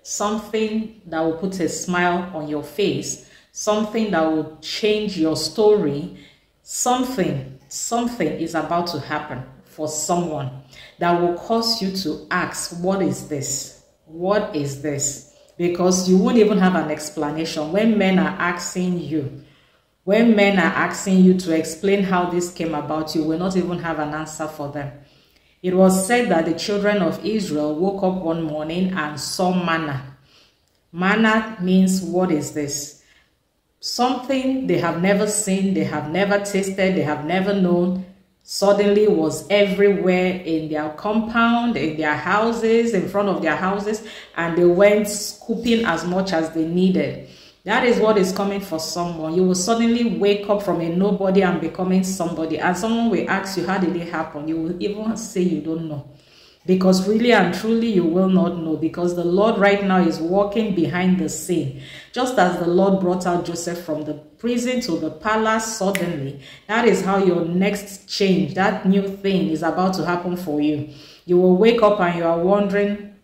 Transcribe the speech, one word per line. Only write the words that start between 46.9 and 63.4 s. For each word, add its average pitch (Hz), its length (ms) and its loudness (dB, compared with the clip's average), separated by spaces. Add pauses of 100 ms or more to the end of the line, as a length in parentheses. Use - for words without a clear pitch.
That 240 220 0
is 233 160 4
what 214 160 4
is 185 160 2
coming 196 260 -2
for 160 200 -8
someone. 165 540 -6
You 185 120 4
will 180 100 2
suddenly 233 600 0
wake 202 320 0
up 202 120 2
from 170 200 -2
a 165 80 -2
nobody 190 520 2
and 170 200 2
becoming 185 420 0
somebody. 160 560 -4
And 180 160 0
someone 233 340 0
will 180 200 0
ask 196 280 -2
you, 160 80 -2
"How 190 120 0
did 175 180 0
it 170 140 -6
happen?" 156 400 -6
You 165 80 -2
will 170 260 -4
even 214 320 -4
say - 260 -6
you 156 200 0
don't 160 260 -6
know. 143 160 -8 (640)
Because 185 400 4
really 226 280 4
and 180 200 4
truly, 226 380 0
you 170 140 2
will 185 240 2
not 180 280 2
know. 160 200 -4
Because 175 400 -2
the 175 80 -4
Lord 202 320 2
right 202 280 2
now 185 160 4
is 160 180 2
walking 202 540 0
behind 175 460 0
the 156 80 -2
scene. 147 540 -4 (320)
Just 254 260 0
as 175 180 2
the 170 100 -2
Lord 190 340 4
brought 180 260 0
out 175 160 0